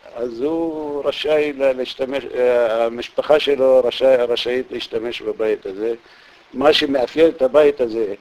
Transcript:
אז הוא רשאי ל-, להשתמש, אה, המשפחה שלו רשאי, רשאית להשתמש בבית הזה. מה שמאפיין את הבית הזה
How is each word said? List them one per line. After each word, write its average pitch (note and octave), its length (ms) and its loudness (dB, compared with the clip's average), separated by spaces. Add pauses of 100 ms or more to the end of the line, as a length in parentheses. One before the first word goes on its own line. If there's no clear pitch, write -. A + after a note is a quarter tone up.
(140)
אז A#2 260 -8
הוא D#3 640 -4
רשאי D3 480 -2
ל-, C3+ 200 0
להשתמש, C3 520 -6 (100)
אה, A#2+ 500 2
המשפחה A#2+ 560 0
שלו C3 440 4
רשאי, B2+ 320 2
רשאית B2 560 -2
להשתמש A#2 500 -8
בבית G#2+ 440 -4
הזה. G#2 280 -6 (600)
מה C#3 180 4
שמאפיין C#3+ 560 2
את D#3 140 -2
הבית C#3+ 380 4
הזה A2 400 -2